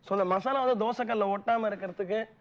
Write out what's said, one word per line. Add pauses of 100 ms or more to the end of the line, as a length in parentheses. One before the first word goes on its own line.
So
அந்த
மசாலா
வந்து
தோசை
கல்லுல
ஒட்டாம
இருக்கிறதுக்கு (160)